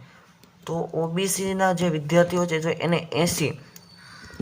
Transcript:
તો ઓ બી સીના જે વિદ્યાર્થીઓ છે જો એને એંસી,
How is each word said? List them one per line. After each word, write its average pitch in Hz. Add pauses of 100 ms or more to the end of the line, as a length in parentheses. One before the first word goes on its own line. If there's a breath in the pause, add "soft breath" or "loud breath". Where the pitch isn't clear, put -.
(640 soft breath)
તો 165
ઓ 160
બી 180
સીના 190
જે 175
વિદ્યાર્થીઓ 170
છે 165
જો 160
એને 165
એંસી, 165 (840 loud breath)